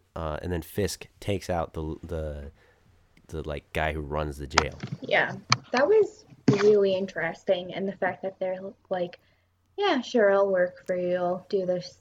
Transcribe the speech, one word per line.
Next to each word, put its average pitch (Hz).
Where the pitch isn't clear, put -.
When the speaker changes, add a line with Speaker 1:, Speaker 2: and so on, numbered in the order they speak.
Speaker 1:
uh, 80
and 87
then 85
Fisk -
takes 101
out 87
the, 78
the, 76
the, 78
like, 73
guy 78
who 76
runs 73
the 71
jail. 73
Speaker 2:
Yeah, 180
that 254
was 415
really 202
interesting, 180
and 190
the 196
fact 180
that 190
they're 185
like, 180
"Yeah, 381
sure, 208
I'll 196
work 180
for 185
you, 180
I'll 180
do 190
this 180